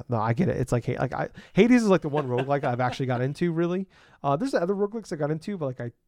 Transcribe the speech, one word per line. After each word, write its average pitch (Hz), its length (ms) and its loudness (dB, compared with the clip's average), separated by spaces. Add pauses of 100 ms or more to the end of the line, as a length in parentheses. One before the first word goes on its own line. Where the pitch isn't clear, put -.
no, 120 100 -2
I 110 140 0
get 156 160 2
it. - 80 0
It's - 160 -2
like 120 140 0
Ha-, 127 120 -2
like, 143 160 -4
I, 147 160 -4 (240)
Hades 233 300 6
is, 214 60 2
like, 185 120 6
the 156 80 -4
one 139 180 -2
roguelike 135 360 0
I've 123 160 0
actually 127 280 -2
got 123 140 0
into, 147 300 -2
really. 175 360 -2 (360)
Uh, 143 140 2
there's 147 160 -2
other 175 200 0
roguelikes 208 380 -4
I 165 60 -4
got 147 120 0
into, 160 280 -4
but, 160 80 -4
like, 127 160 -6
I 120 100 -8 (160)